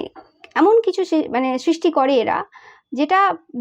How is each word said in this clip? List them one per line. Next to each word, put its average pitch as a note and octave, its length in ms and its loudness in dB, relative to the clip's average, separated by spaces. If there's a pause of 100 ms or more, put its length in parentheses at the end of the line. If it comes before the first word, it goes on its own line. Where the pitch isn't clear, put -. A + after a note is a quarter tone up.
(560)
এমন F#4+ 260 4
কিছু F#4 220 -2
সৃ-, D#4 320 -2
মানে C4 140 -2 (100)
সৃষ্টি E4 320 0
করে C#4 240 2
এরা, G#3+ 240 0 (520)
যেটা D4+ 280 0 (420)